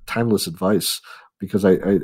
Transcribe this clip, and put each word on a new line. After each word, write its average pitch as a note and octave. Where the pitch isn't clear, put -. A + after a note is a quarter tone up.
timeless A2+
advice, F#2
because F#2+
I, F#2+
I, F#2+